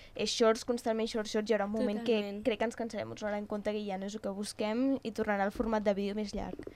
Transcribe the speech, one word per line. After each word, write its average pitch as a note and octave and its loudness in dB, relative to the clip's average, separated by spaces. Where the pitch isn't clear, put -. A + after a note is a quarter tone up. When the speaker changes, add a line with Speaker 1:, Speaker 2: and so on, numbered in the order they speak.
Speaker 1:
és G#3+ 0
shorts, A3 6
constantment A3+ 0
shorts, A3 -2
shorts, G#3+ 0
hi - 6
haurà G3+ 2
un G#3 -4
moment A3 2
Speaker 2:
Totalment. G#3+ 2
Speaker 1:
que B3 4
crec A3+ 0
que A3 2
ens A3+ -2
cansarem, A3+ -4
ens - -10
donarem G#3 -2
compte G#3 -2
que G#3 -2
ja F#3+ -4
no F#3+ -4
és G#3 -8
el G#3 -8
que G3+ -2
busquem A3 0
i A3+ -4
tornarà G#3 2
al G3+ 2
format G#3+ 0
de G#3 4
vídeo G3+ 0
més G#3 -4
llarg. F#3+ -6